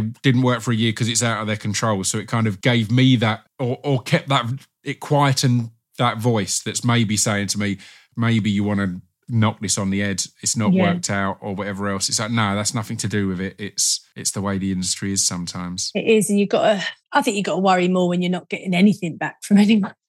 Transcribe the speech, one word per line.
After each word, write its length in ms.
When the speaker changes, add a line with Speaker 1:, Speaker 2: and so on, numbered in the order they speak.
Speaker 1:
didn't 200
work 180
for 120
a 40
year 160
'cause 160
it's 140
out 180
of 80
their 80
control. 480
So 140
it 100
kind 180
of 140
gave 300
me 260
that, 300
or, 260
or 180
kept 260
that 160
it 160
quietened 720
that 200
voice 420
that's 240
maybe 320
saying 320
to 100
me, 200
"Maybe 340
you 140
wanna 360
knock 320
this 180
on 120
the 100
head. 240
It's 140
not 160
Speaker 2:
Yeah. 220
Speaker 1:
worked 160
out," 300
or 140
whatever 340
else. 200
It's 100
like, 120
"No, 240
that's 200
nothing 240
to 100
do 200
with 120
it. 180
It's, 420
it's 160
the 100
way 160
the 140
industry 400
is 120
sometimes." 680
Speaker 2:
It 120
is, 240
and 80
you've 100
gotta, 340
I 100
think 140
you've 100
gotta 140
worry 280
more 200
when 140
you're 80
not 180
getting 260
anything 420
back 260
from 160
<laughs> 80
anyone. 280